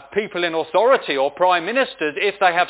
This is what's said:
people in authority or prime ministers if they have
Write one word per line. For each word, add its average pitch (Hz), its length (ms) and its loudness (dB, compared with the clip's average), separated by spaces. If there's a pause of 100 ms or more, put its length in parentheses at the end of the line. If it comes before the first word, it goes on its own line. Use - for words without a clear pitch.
(120)
people 190 320 -4
in 165 100 -4
authority 180 600 0
or 139 160 0
prime 180 340 2
ministers 208 500 -4
if 196 220 -2
they 180 140 4
have 175 180 0